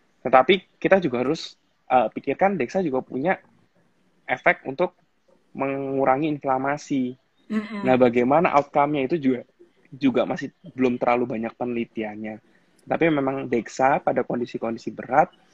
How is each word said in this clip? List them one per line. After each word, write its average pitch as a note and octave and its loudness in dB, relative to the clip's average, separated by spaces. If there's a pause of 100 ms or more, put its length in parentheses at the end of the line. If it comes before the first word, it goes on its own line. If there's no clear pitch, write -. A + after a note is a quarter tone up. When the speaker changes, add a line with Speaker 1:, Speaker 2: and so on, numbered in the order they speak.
(280)
Speaker 1:
Tetapi C3 4
kita F#3 4
juga B2+ -2
harus, D3+ -4 (320)
eh, A#2+ 2
pikirkan F3+ -2
Dexa F3 -2
juga C3 -2
punya C#3 -4 (880)
efek - 0
untuk C#3 -4 (640)
mengurangi C#3 0
inflamasi. C#3 -2 (320)
Speaker 2:
Mm-mm. G#3+ -6
Speaker 1:
Nah, B2+ 4
bagaimana B2+ 4
outcome-nya C#3+ 0
itu D3+ -2
juga, C3 -2 (400)
juga B2 0
masih B2 -6 (240)
belum B2 0
terlalu B2 0
banyak A2+ -8
penelitiannya. A2 -8 (400)
Tapi - -2
memang C3+ -2
Dexa C3 0
pada C3 -2
kondisi-kondisi A#2 -6
berat, B2+ 0 (220)